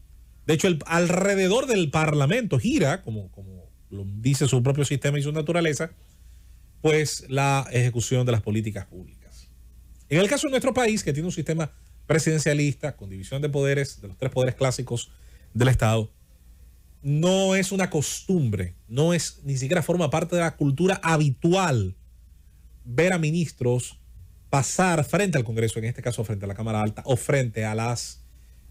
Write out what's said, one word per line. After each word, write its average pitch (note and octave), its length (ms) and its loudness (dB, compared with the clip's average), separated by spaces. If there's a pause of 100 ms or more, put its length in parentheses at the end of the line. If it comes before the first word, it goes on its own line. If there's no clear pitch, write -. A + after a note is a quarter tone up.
(460)
De D#3+ 100 2
hecho, F#3+ 120 2
el, E3 200 2
alrededor F#3+ 800 2
del F#3 240 2
Parlamento D#3 640 2
gira, F#3 460 0
como, G#2 280 -10
como F#2+ 380 -20 (200)
lo G2 160 -10
dice A#2+ 420 0
su B2 160 4
propio C#3 220 2
sistema C#3+ 340 -2
y C#3 40 -2
su D3 80 -4
naturaleza, D#3+ 600 -2 (920)
pues, D3+ 480 2
la C#3 420 0
ejecución B2 540 2
de B2 60 2
las A2 100 2
políticas G#2+ 460 -4
públicas. - 640 -20 (600)
En D3+ 100 2
el G3+ 80 4
caso C#4+ 200 0
de C4+ 40 -2
nuestro B3+ 220 0
país, A3 300 0
que D3+ 100 -2
tiene D#3 140 -4
un F3 60 -4
sistema D#3+ 380 -4 (360)
presidencialista, D3 880 0
con G2 140 -16
división F#2+ 320 -10
de D3 80 -2
poderes, C#3 520 0
de G2+ 60 -16
los F#2+ 100 -16
tres - 140 -4
poderes B2+ 240 0
clásicos B2+ 560 -2 (420)
del A#2+ 140 2
Estado, A2 440 2 (920)
no F#3 500 2
es F#3+ 180 0
una F#3+ 200 -2
costumbre, C3 840 -2 (140)
no D3+ 260 2
es, - 300 -4
ni C#3 140 -4
siquiera C3+ 260 0
forma E3+ 260 0
parte E3 260 -2
de F3 60 2
la E3 140 -2
cultura E3 480 0
habitual D#3 920 2 (880)
ver D#3 300 0
a F3 60 0
ministros C#3+ 800 -2 (500)
pasar D#3 560 2
frente F3+ 320 0
al B2 60 0
Congreso, A2+ 340 -2
en A2 80 -4
este A#2+ 160 -6
caso A#2 220 -4
frente G2+ 220 -6
a - 20 -6
la F#2+ 80 -6
Cámara A2 260 -2
Alta, G#2+ 240 -4
o C3 100 2
frente B2+ 480 -2
a A2 120 -4
las, A#2 500 -6 (460)